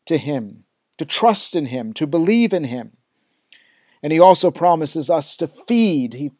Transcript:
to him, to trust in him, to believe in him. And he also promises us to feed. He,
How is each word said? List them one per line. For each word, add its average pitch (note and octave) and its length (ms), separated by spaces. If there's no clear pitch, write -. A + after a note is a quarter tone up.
to E3 100
him, A#2+ 480
to - 80
trust - 500
in D3+ 120
him, A2+ 260
to D#3 120
believe F#3 480
in E3 120
him. A#2 260
And D3 80
he D#3+ 80
also F3+ 320
promises D#3+ 580
us D#3+ 280
to D#3+ 100
feed. E3 640
He, C#3 260